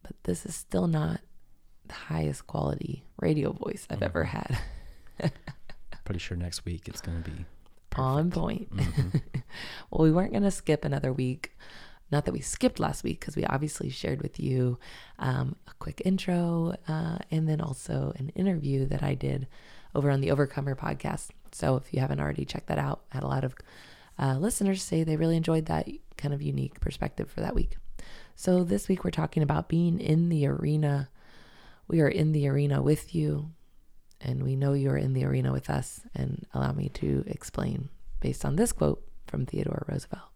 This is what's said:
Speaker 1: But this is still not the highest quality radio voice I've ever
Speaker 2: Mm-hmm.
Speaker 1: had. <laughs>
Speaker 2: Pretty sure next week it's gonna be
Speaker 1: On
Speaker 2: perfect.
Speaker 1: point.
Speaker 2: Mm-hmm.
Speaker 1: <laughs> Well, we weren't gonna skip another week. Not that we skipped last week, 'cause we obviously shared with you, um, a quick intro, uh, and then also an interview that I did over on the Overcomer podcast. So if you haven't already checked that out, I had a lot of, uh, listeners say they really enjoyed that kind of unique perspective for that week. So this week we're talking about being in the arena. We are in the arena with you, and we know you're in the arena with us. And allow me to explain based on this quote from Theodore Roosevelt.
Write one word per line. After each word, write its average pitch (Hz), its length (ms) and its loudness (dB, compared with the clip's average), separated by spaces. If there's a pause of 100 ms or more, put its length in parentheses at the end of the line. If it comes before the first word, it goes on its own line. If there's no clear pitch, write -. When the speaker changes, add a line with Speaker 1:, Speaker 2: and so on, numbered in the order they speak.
Speaker 1:
But - 120 -12 (100)
this 175 220 -2
is - 80 -8
still 180 320 0
not 160 340 2 (640)
the - 80 -12
highest 78 520 -2
quality - 580 -2 (160)
radio 156 320 2
voice - 380 -8
I've - 120 -2
ever 85 220 0
Speaker 2:
Mm-hmm. - 280 -4 (720)
Speaker 1:
had. 147 100 2
<laughs> - 720 -12
Speaker 2:
Pretty 87 160 -4
sure - 160 -6
next 87 280 -6
week 87 240 -6
it's - 120 -10
gonna 85 200 -6
be 80 240 -8 (520)
Speaker 1:
On 139 340 2
Speaker 2:
perfect. - 40 -4
Speaker 1:
point. - 420 -2
Speaker 2:
Mm-hmm. - 460 2
Speaker 1:
<laughs> - 60 -12 (640)
Well, 160 100 4
we 160 100 10
weren't 180 200 2
gonna 202 180 4
skip - 340 0
another 139 280 0
week. 127 440 -4 (540)
Not 147 140 4
that - 80 0
we - 80 -2
skipped - 400 0
last - 240 0
week, - 160 -2
'cause - 160 -6
we - 80 0
obviously 147 440 -2
shared 135 320 -2
with - 200 -6
you, 127 400 2 (400)
um, 131 340 0 (140)
a - 100 -20
quick - 260 -8
intro, 175 680 2 (140)
uh, 160 300 -2 (120)
and 160 180 2
then 156 120 2
also 139 560 -2
an 135 140 -6
interview 147 560 2
that 139 180 0
I 139 100 2
did 135 320 -2 (480)
over 143 160 4
on 139 100 4
the 139 120 2
Overcomer 139 420 2
podcast. - 540 -4 (240)
So 131 240 2
if - 180 -4
you 131 60 2
haven't 143 200 0
already 143 240 0
checked - 220 -8
that 151 140 0
out, 139 320 -2
I 135 60 -6
had - 40 -2
a 135 60 -2
lot 135 160 0
of, 127 100 -4 (640)
uh, 135 200 2
listeners 196 440 2
say 165 220 2
they 156 120 2
really 165 200 4
enjoyed 160 300 2
that 160 200 0 (300)
kind 143 180 -2
of 143 80 -4
unique 135 380 -2
perspective - 500 -2
for - 120 -8
that - 120 -2
week. - 220 2 (580)
So 180 300 4
this 202 240 0
week 185 160 2
we're 175 80 0
talking 160 320 2
about 160 240 2
being 170 320 4
in 165 300 4
the 147 180 4
arena. 143 600 2 (760)
We 165 140 4
are 143 80 8
in 156 240 4
the 143 160 4
arena 139 340 4
with 151 320 4
you, 151 380 0 (680)
and 131 220 -2
we 131 140 0
know 139 160 4
you're 139 260 4
in 135 140 2
the 131 120 2
arena 131 280 2
with 135 180 -2
us. - 300 -2 (120)
And - 400 -2
allow 67 200 0
me - 180 -2
to - 380 0
explain - 600 -4 (300)
based - 260 0
on 143 120 2
this 233 160 4
quote - 340 2 (200)
from - 200 -2
Theodore - 420 -2
Roosevelt. - 480 -6